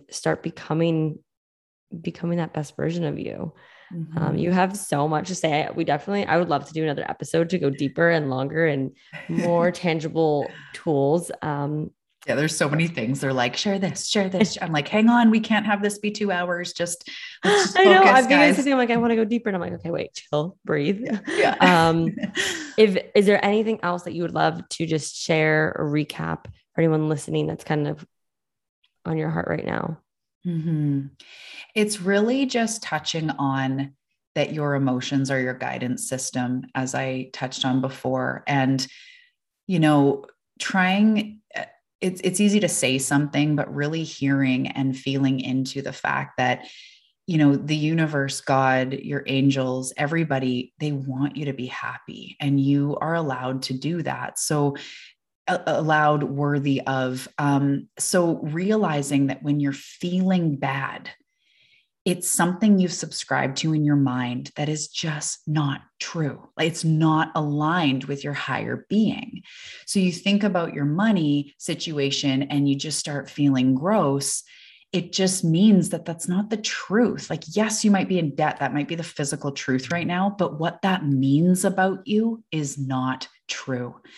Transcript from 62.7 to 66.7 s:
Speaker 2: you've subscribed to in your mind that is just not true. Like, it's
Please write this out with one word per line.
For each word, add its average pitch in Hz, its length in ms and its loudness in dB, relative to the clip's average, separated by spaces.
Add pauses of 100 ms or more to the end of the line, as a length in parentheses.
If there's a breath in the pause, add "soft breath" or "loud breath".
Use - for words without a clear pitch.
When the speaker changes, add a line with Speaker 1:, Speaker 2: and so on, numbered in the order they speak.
Speaker 2:
you've 175 160 2
subscribed 135 640 -4
to 160 160 0
in 151 100 2
your 147 100 4
mind 127 640 0
that 147 140 -4
is 151 180 -6
just - 580 -6
not 147 360 -2 (180)
true. - 560 -6
Like, 160 120 0
it's 165 140 -6